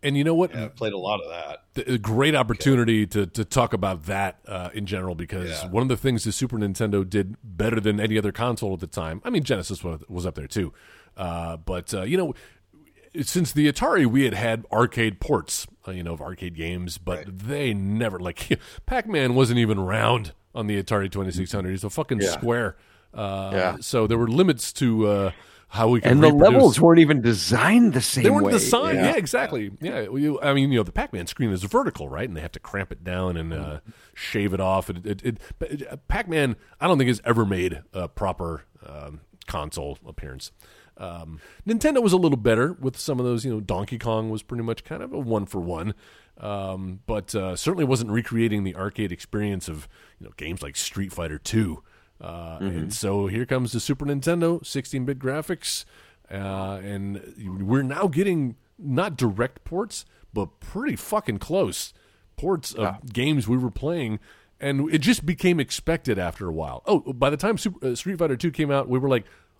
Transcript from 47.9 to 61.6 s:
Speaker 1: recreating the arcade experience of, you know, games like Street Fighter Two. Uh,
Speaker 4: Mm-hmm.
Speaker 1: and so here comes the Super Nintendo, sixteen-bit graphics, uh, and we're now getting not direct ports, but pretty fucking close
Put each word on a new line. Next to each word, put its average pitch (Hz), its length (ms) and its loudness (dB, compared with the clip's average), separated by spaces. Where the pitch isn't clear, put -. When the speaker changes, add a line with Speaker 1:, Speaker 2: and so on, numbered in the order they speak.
Speaker 1:
recreating 113 540 0
the 92 120 -4
arcade 98 360 -4
experience 101 560 -6
of, 76 200 -10
you - 80 -20
know, - 100 -20
games 82 260 -8
like 71 140 -10
Street 98 360 -6
Fighter 78 260 -6
Two. 101 440 -2
Uh, 85 380 -12
Speaker 4:
Mm-hmm. 95 80 -6
Speaker 1:
and 80 140 -6
so 101 360 -2
here 113 180 -4
comes 127 260 -2
the 117 80 -2
Super 143 240 -4
Nintendo, 165 600 0
sixteen-bit 135 540 -6
graphics, 147 680 -6
uh, 98 540 -6
and 98 380 -6
we're 131 160 2
now 156 260 -2
getting 156 480 0
not 160 380 -2
direct 117 480 -2
ports, 196 400 -6
but - 260 -4
pretty 226 360 -6
fucking 135 420 -4
close - 560 -2